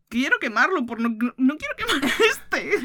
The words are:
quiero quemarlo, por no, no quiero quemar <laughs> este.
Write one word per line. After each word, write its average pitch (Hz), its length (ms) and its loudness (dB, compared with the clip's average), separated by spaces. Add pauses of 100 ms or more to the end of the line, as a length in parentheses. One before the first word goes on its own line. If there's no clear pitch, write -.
quiero 277 320 0
quemarlo, 269 440 0
por 233 160 -8
no, 233 100 0 (260)
no 262 200 4
quiero 571 200 -8
quemar 427 280 -2
<laughs> 427 260 4
este. 247 540 -2